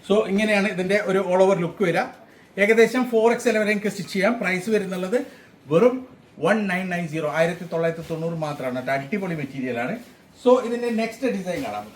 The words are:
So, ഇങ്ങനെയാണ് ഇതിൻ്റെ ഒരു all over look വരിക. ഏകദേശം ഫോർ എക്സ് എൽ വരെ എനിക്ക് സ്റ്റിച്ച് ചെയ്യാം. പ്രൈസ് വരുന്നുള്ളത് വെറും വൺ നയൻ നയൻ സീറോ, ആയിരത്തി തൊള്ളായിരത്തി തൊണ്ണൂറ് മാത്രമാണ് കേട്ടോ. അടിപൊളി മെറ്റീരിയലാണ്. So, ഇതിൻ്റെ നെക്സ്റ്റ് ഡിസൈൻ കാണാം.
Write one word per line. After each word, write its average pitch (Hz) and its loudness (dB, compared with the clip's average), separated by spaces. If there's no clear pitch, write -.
So, 196 4
ഇങ്ങനെയാണ് 208 2
ഇതിൻ്റെ 185 0
ഒരു 190 2
all 185 4
over 190 4
look 170 -6
വരിക. 175 0
ഏകദേശം 226 4
ഫോർ 226 4
എക്സ് 233 0
എൽ 214 0
വരെ 208 2
എനിക്ക് 202 -2
സ്റ്റിച്ച് - -10
ചെയ്യാം. 202 2
പ്രൈസ് 180 -2
വരുന്നുള്ളത് 185 -2
വെറും 240 4
വൺ 208 4
നയൻ 185 -2
നയൻ 175 -4
സീറോ, 151 -2
ആയിരത്തി 170 0
തൊള്ളായിരത്തി 165 -2
തൊണ്ണൂറ് 165 -6
മാത്രമാണ് 131 -6
കേട്ടോ. 127 -4
അടിപൊളി 180 -4
മെറ്റീരിയലാണ്. 127 -6
So, 247 8
ഇതിൻ്റെ 240 -2
നെക്സ്റ്റ് 226 -2
ഡിസൈൻ 170 -6
കാണാം. 104 -8